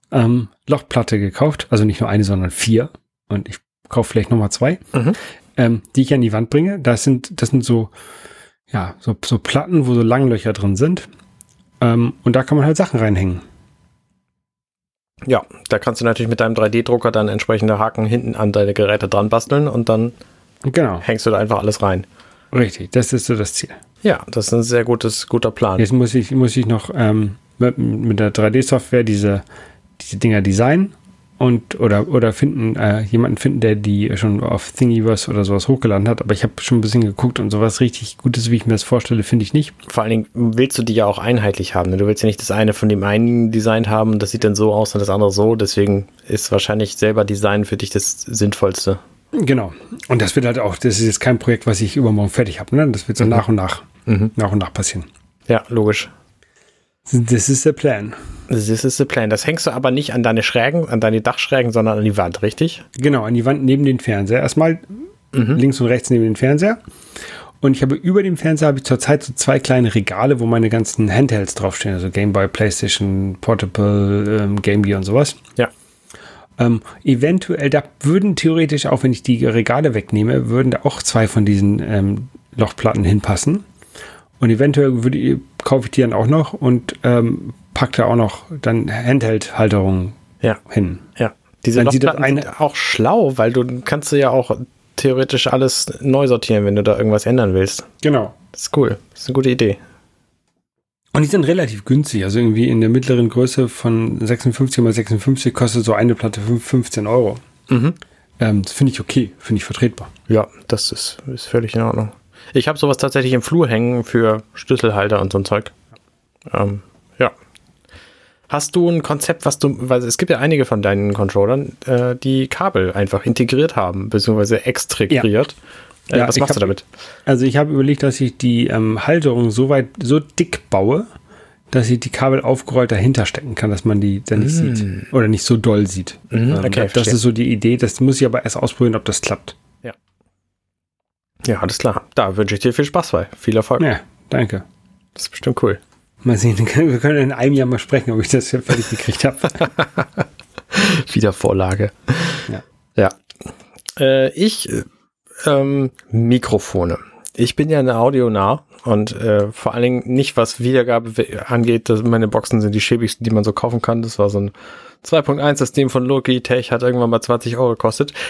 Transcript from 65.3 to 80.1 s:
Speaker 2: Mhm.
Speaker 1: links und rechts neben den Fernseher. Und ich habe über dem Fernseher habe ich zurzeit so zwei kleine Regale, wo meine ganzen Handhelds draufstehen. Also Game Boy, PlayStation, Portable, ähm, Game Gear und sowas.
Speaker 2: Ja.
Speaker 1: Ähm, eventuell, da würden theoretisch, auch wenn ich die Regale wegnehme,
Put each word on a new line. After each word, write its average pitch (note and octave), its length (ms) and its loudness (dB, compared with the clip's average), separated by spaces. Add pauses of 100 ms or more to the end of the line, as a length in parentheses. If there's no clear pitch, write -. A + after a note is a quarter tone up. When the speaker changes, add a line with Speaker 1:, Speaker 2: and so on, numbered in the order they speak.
Speaker 2:
Mhm. B2 260 2
Speaker 1:
links C3 240 2
und A#2+ 60 2
rechts A#2+ 220 0
neben A#2 140 4
den A2 120 0
Fernseher. D#3+ 440 2 (800)
Und C3+ 140 4
ich - 80 -4
habe C3+ 120 2
über F#3 280 0
dem F3+ 140 -2
Fernseher D#3 320 0
habe C#3 100 0
ich - 60 -10
zurzeit C#3+ 380 0
so B2 100 -10
zwei - 260 0
kleine B2 340 2
Regale, A2+ 460 0
wo A#2 80 -2
meine A2+ 220 2
ganzen A2 440 0
Handhelds A2 420 0
draufstehen. G2 380 -4
Also F#2 160 -4
Game G2+ 240 0
Boy, G2 140 2
PlayStation, G2 960 -2
Portable, G2+ 1000 0
ähm, G2+ 180 -2
Game G#2 220 2
Gear G2 140 0
und F#2+ 60 -4
sowas. A#2+ 320 0 (220)
Speaker 2:
Ja. A#2+ 120 0 (880)
Speaker 1:
Ähm, A#2 240 2 (220)
eventuell, C#3+ 680 0
da C#3 140 2 (160)
würden F#3 360 2
theoretisch, D#3+ 520 0
auch C3+ 160 0
wenn C3 80 4
ich A2+ 100 -2
die B2 240 0
Regale A#2+ 480 2
wegnehme, A2+ 560 0